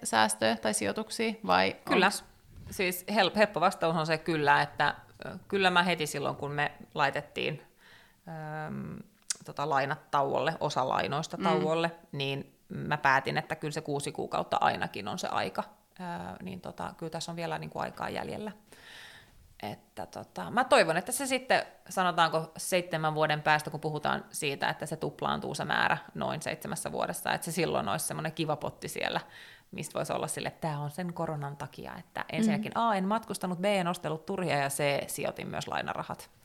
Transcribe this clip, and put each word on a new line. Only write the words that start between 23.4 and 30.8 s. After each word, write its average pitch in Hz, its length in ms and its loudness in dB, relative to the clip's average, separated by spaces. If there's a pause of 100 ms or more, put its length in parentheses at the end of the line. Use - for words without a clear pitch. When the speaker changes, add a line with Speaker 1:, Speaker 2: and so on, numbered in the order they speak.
Speaker 2:
päästä, 151 280 4
kun 151 100 -6
puhutaan 147 520 -2
siitä, - 380 -2
että 151 160 -4
se 160 100 -6
tuplaantuu 147 600 -2
se 151 100 -4
määrä - 320 2 (160)
noin 135 280 -4
seitsemässä - 500 -6
vuodessa, - 420 -2
että - 120 -4
se 165 60 -4
silloin 156 380 0
olisi 156 180 -2
semmoinen 160 240 -6
kiva 156 240 -2
potti - 320 -6
siellä, - 320 -2 (520)
mistä 185 220 -8
voisi - 200 -2
olla - 140 -2
sille, - 200 -4
että - 200 -6
tää 147 120 -2
on 147 120 -4